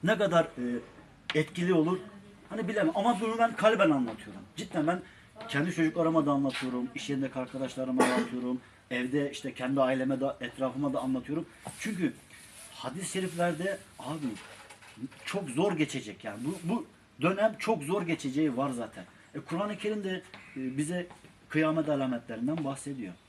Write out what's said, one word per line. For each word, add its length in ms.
ne 160
kadar, 260
e, 340
etkili 400
olur, 240
hani 200
bilemem. 260
Ama 260
bunu 180
ben 180
kalben 340
anlatıyorum. 520
Cidden 300
ben 160
kendi 260
çocuklarıma 520
da 60
anlatıyorum, 640
iş 160
yerindeki 280
arkadaşlarıma 640
anlatıyorum, 560
evde 400
işte 240
kendi 260
aileme 400
de, 60
etrafıma 520
da 80
anlatıyorum. 460
Çünkü 320
hadis-i 340
şeriflerde 680
abi 280
çok 240
zor 240
geçecek 520
yani. 200
Bu, 200
bu 220
dönem 360
çok 240
zor 200
geçeceği 540
var 140
zaten. 340
E, 60
Kur'an-ı 380
Kerim 260
de, 180
e, 220
bize 280
kıyamet 380
alametlerinden 760
bahsediyor. 480